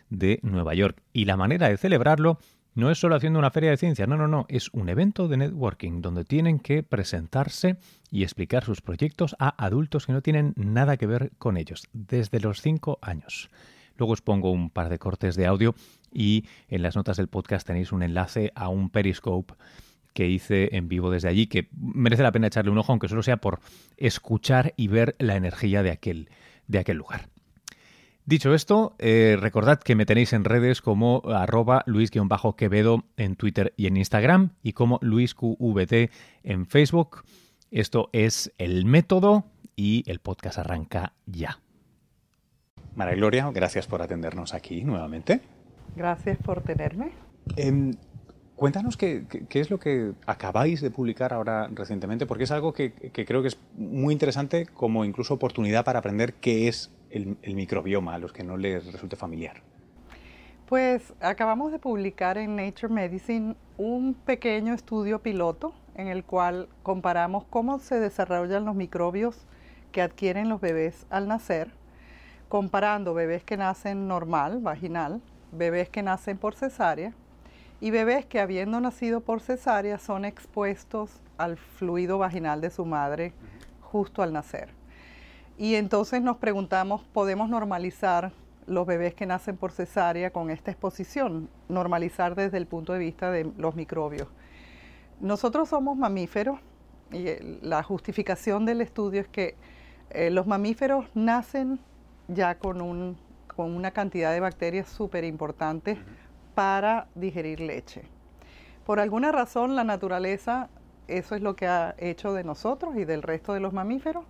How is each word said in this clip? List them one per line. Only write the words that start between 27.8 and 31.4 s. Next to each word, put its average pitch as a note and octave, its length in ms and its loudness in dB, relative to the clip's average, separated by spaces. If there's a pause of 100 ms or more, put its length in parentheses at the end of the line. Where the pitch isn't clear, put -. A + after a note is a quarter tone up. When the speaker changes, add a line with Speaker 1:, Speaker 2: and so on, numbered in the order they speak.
Speaker 1:
Dicho C#3 280 6
esto, G#3 440 4
eh, A2+ 400 8
recordad A2 420 4
que - 140 4
me G#2+ 120 6
tenéis A#2 260 6
en G#2+ 120 4
redes A#2+ 360 4
como A#2 460 4
arroba A2+ 580 4